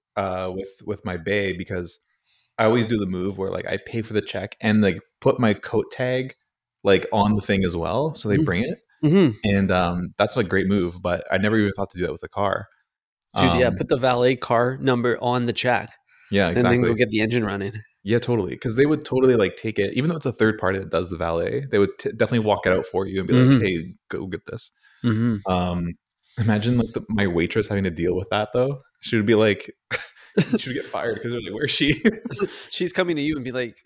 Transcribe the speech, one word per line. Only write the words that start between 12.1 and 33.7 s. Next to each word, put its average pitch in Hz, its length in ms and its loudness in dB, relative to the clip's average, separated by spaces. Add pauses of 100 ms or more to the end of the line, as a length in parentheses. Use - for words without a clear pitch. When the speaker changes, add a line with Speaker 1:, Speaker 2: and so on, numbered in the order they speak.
Speaker 1:
with 78 120 -10
a 85 60 -12
car. 98 380 -2 (680)
Speaker 2:
Dude, 90 240 4
yeah, 123 100 4
Speaker 1:
Um, - 80 -4
Speaker 2:
put - 100 -4
the 151 100 2
valet 123 380 2
car 123 420 0
number 123 420 0
on 123 260 0
the 117 80 -2
check. 113 360 -2 (420)
Speaker 1:
Yeah, 98 160 4
Speaker 2:
And 90 100 0
then 123 60 4
go - 80 4
Speaker 1:
exactly. 120 240 2
Speaker 2:
get 113 160 2
the 107 100 2
engine 113 240 0
running. 98 280 -4 (300)
Speaker 1:
Yeah, 107 160 0
totally. 113 380 -2
'Cause 113 200 -4
they 139 100 6
would 151 180 0
totally, 127 300 4
like, 95 220 2
take 110 200 -6
it, 98 160 0
even 147 160 0
though 170 60 -2
it's 151 100 -8
a 131 60 -2
third 110 260 2
party 95 220 0
that 95 100 -10
does 85 220 -2
the 82 60 -6
valet, 85 520 -2
they 113 80 0
would 101 220 2
t-, - 120 -4
definitely 113 280 0
walk 104 260 2
it 92 80 4
out 92 120 0
for 95 200 -2
you 95 140 -4
and 92 80 -4
be 107 80 2
like, 127 220 6
Speaker 2:
Mm-hmm. 113 80 4
Speaker 1:
"Hey, 90 280 -2 (160)
go 78 180 -6
get 87 200 -10
this." - 240 -12 (320)
Speaker 2:
Mm-hmm. 110 480 0
Speaker 1:
Um, 87 420 -2 (460)
imagine, 110 400 2
like, 113 140 -2
the, 113 160 -6
my 101 180 0
waitress 87 400 0
having 101 160 0
to 92 80 0
deal 85 240 -2
with 92 160 -4
that, 107 220 0
though. 135 280 -2 (200)
She - 160 -2
would 104 100 0
be 113 80 6
like, 104 360 2 (200)
<laughs> - 640 -2
she - 120 -4
would 127 60 -8
get - 100 -6
fired 104 360 -6
'cause 120 100 -6
they're 120 100 -6
like, 101 120 -10
"Where 123 120 -4
is 135 60 -2
she?" 143 300 0 (360)
<laughs> - 340 -8
Speaker 2:
She's 175 200 -2
coming 175 260 0
to 143 40 -2
you 156 140 -2
and 135 100 -8
be 127 60 -8
like, 120 340 -6